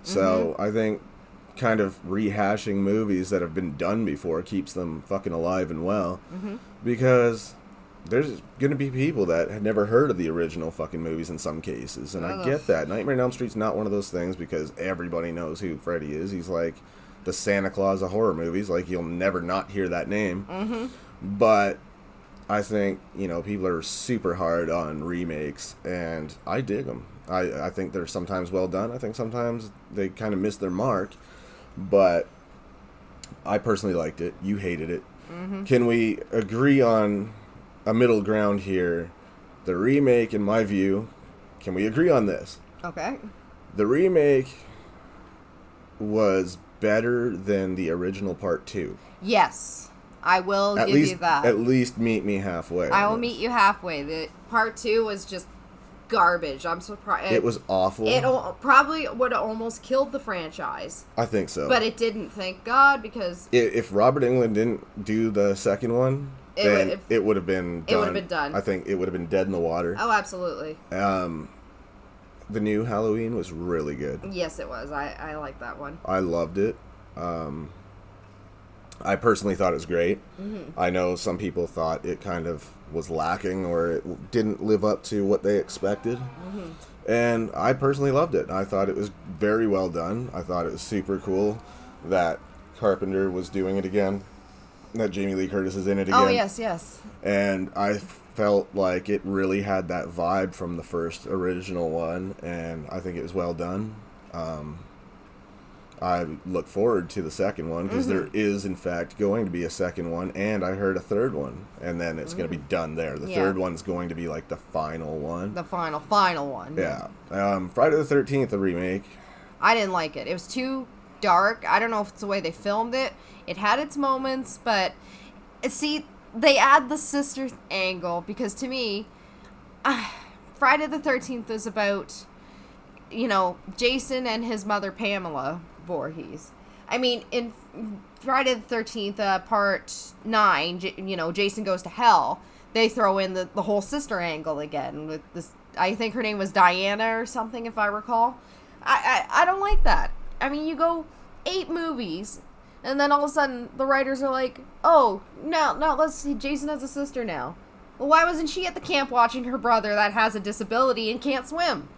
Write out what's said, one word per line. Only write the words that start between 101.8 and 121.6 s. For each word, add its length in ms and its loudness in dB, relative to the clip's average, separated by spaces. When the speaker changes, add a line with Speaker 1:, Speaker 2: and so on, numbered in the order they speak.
Speaker 1:
one, 540 -4
and 480 -8
I 80 -8
think 180 -6
it 60 -6
was 100 -10
well 220 -2
done. 400 -6
Um, 480 -8
I 240 0
look 200 -2
forward 440 0
to 100 -4
the 80 -4
second 400 -2
one, 180 -4
'cause 200 -2
Speaker 2:
Mm-hmm. 100 0
Speaker 1:
there 160 -4
is, 320 0
in 100 -4
fact, 440 -6
going 260 2
to 60 -4
be 120 -2
a 60 -2
second 400 -4
one, 240 -4
and 320 -2
I 80 -2
heard 240 0
a 20 -2
third 360 0
one, 320 -8
and 220 -4
then 160 -4
it's 160 -8
gonna 160 -4
be 80 -4
Speaker 2:
Mm. 120 -12
Speaker 1:
done 260 -2
there. 240 -4
The 100 -8
Speaker 2:
Yeah. 60 -6
Speaker 1:
third 240 2
one's 240 -4
going 260 -4
to 60 -8
be, 120 -6
like, 200 -8
the 100 -8
final 640 -6
one. 340 -6
Speaker 2:
The 100 -8
final, 360 -4
final 480 2
one. 280 -10
Speaker 1:
Yeah. 320 -4
Um, 400 0
Friday 280 4
the 80 2
thirteenth, 440 2
the 80 -2
remake. 460 0
Speaker 2:
I 140 6
didn't 180 0
like 240 -2
it. 80 -8
It 80 -4
was 140 -6
too 400 -4
dark. 500 4